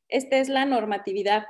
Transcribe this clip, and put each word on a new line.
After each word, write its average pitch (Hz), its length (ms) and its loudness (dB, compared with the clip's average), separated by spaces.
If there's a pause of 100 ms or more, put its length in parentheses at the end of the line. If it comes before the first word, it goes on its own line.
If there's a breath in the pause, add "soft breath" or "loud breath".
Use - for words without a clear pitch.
Esta 269 300 0
es 262 100 0
la 269 160 2
normatividad 208 840 0